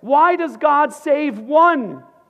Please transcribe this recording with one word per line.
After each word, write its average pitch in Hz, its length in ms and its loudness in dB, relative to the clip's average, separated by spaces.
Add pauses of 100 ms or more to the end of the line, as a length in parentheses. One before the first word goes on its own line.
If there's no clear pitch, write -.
why 302 360 2
does 311 200 -6
God 294 360 0
save 294 460 -4
one? 262 640 0 (280)